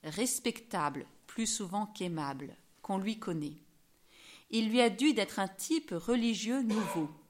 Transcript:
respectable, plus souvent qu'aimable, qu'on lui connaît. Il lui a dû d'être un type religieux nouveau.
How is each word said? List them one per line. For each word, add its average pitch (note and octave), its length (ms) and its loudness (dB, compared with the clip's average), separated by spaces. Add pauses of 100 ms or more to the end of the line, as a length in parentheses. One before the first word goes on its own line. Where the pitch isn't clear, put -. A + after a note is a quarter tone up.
respectable, D#3+ 1000 -2 (220)
plus A3+ 200 -2
souvent G3+ 400 -2
qu'aimable, D3+ 680 -4 (260)
qu'on G3 160 -2
lui G#3+ 220 -2
connaît. D#3 380 -4 (920)
Il A3 180 2
lui A#3 100 4
a A#3+ 100 8
dû B3 240 4
d'être G#3 260 0
un F#3+ 100 2
type - 420 -2
religieux A3+ 720 0
nouveau. F#3+ 480 0 (200)